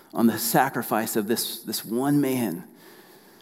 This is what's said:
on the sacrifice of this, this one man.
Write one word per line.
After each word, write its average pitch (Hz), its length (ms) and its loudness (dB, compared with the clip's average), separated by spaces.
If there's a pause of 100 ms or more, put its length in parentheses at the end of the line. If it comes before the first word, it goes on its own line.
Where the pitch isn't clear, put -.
(140)
on 117 120 4
the 110 140 2
sacrifice 123 760 0
of 107 120 0
this, - 320 -4
this - 260 -8
one 135 340 2
man. 123 440 0 (800)